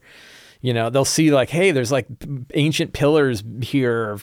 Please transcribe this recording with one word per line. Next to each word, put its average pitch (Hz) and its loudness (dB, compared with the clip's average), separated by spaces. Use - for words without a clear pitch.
You 123 -2
know, 113 -2
they'll 135 2
see, 156 2
like, 131 4
hey, 185 2
there's, 127 0
like, 131 0
p-, 160 -14
ancient 151 0
pillars 143 2
here 117 -2